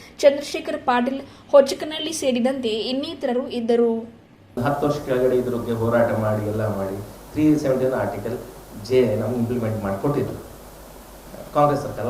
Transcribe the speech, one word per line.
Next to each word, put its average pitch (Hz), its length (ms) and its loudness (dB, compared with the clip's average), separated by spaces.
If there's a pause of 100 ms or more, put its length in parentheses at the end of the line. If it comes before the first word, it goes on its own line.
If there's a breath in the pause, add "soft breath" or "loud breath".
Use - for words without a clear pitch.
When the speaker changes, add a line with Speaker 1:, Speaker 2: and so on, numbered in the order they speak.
(200 loud breath)
Speaker 1:
ಚಂದ್ರಶೇಖರ್ 294 720 2
ಪಾಟೀಲ್ 247 320 0 (300 loud breath)
ಹೊಚಕನಹಳ್ಳಿ 302 640 4
ಸೇರಿದಂತೆ 247 600 0 (180)
ಇನ್ನಿತರರು 269 580 -2
ಇದ್ದರು. 233 720 0 (400)
Speaker 2:
ಹತ್ತು 143 240 0
ವರ್ಷ 139 180 0
ಕೆಳಗಡೆ 127 320 2
ಇದ್ರ 117 180 0
ಬಗ್ಗೆ 117 160 -4
ಹೋರಾಟ 113 380 2 (140)
ಮಾಡಿ, 107 260 0
ಎಲ್ಲ 110 160 -2 (120)
ಮಾಡಿ, 98 200 -4 (340)
ತ್ರೀ 151 120 0 (180)
ಸೆವೆಂಟಿ 131 240 2
ಒನ್ 139 80 2
ಆರ್ಟಿಕಲ್ 107 420 -2 (520)
ಜೆ 127 120 4 (220)
ನಮ್ಗೆ 117 180 -2
ಇಂಪ್ಲಿಮೆಂಟ್ 110 440 -2
ಮಾಡಿಕೊಟ್ಟಿದ್ರು. - 520 -2 (1160)
ಕಾಂಗ್ರೆಸ್ 147 320 4
ಸರ್ಕಾರ 107 240 -6